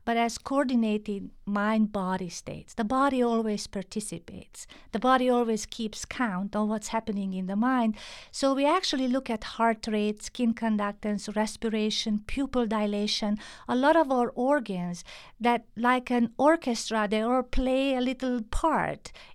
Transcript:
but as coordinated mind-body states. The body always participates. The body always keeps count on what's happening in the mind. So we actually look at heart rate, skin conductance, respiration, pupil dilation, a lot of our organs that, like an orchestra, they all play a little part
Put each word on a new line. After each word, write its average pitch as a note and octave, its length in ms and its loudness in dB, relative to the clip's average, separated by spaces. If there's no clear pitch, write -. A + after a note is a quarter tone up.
but A#3 100 0
as A#3 220 0
coordinated A3 920 0
mind-body G3+ 840 0
states. - 420 -12
The A#3 120 -2
body C4 380 2
always A3 440 0
participates. - 1000 -10
The A3+ 60 -2
body B3+ 300 4
always A#3 380 2
keeps - 400 -8
count G3+ 500 -4
on G#3+ 140 0
what's G#3+ 180 -4
happening G3+ 460 -4
in F#3 140 -4
the G3 80 -2
mind. A3+ 400 2
So C4+ 220 2
we C#4 100 2
actually D4 440 2
look C4 200 0
at A3 160 -4
heart A3+ 420 0
rate, G#3+ 360 0
skin A#3 320 0
conductance, G#3 800 -2
respiration, G#3+ 920 -2
pupil C4 380 0
dilation, G#3 720 0
a A#3+ 80 0
lot C#4 180 6
of D#4+ 160 4
our B3 200 2
organs G#3 760 -2
that, A#3 280 0
like B3 340 2
an A#3+ 280 2
orchestra, B3+ 720 2
they G#3+ 100 2
all B3 220 2
play C4 520 2
a B3+ 60 0
little B3+ 400 -2
part - 720 0